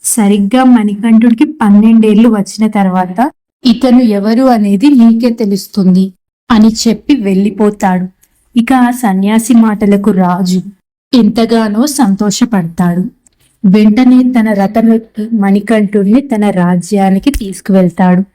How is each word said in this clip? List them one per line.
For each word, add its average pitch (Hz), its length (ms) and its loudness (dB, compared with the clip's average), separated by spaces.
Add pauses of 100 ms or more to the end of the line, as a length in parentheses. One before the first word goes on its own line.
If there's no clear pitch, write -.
సరిగ్గా 208 580 0
మణికంఠుడికి 226 800 2
పన్నెండేళ్లు 220 840 2
వచ్చిన 214 380 -4
తర్వాత, 190 640 -2 (340)
"ఇతను 254 340 2
ఎవరు 220 440 0
అనేది 208 440 0
నీకే 233 420 2
తెలుస్తుంది" 190 840 -2 (380)
అని 220 160 4
చెప్పి 226 480 -2
వెళ్ళిపోతాడు. 196 920 -2 (520)
ఇక 233 140 0
ఆ 247 180 0
సన్యాసి 220 640 -2
మాటలకు 208 580 2
రాజు 180 500 -2 (520)
ఎంతగానో 226 720 0
సంతోషపడతాడు. 196 1200 -2 (600)
వెంటనే 247 760 4
తన 220 120 0
రథం 208 420 0
ఎక్కి 226 420 -6
మణికంఠుడిని 208 840 0
తన 214 280 -2
రాజ్యానికి 190 840 -2
తీసుకువెళ్తాడు. 185 920 -2 (120)